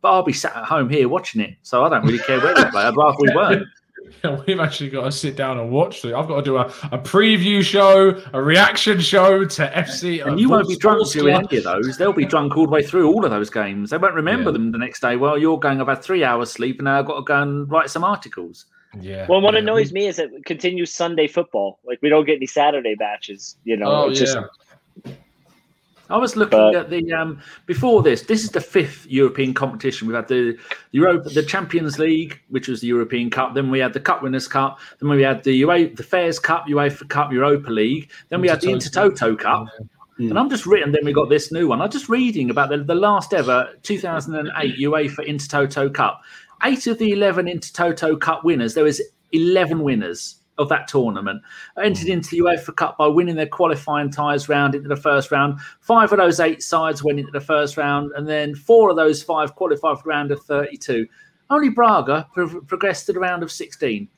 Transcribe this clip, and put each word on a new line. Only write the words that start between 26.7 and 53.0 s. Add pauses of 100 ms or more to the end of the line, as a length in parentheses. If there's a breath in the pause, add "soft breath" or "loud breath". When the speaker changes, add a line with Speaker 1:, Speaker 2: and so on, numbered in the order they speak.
Speaker 1:
at
the,
um, (280 loud breath)
before
this,
this
is
the
fifth
European
competition.
We've
had
the (340 loud breath)
Europa,
the
Champions
League, (100)
which
was
the
European
Cup.
Then
we
had
the
Cup
Winners'
Cup. (200 loud breath)
Then
we
had
the
U
A,
the
Fairs
Cup,
uefa
Cup,
Europa
League. (200 loud breath)
Then
we
had
the
Speaker 2:
Intertoto.
Speaker 1:
Intertoto
Cup. (500)
Speaker 2:
Yeah.
Speaker 1:
And
I'm
just
reading,
then
we
got
this
new
one.
I'm
just
reading
about
the,
the
last
ever (140)
two
thousand
and
eight
uefa (100)
Intertoto
Cup. (420 loud breath)
Eight
of
the
eleven
Intertoto
Cup
winners,
there
was (320)
eleven
winners (200)
of
that
tournament, (400 loud breath)
entered
Speaker 2:
Mm.
Speaker 1:
into
the
uefa
Cup
by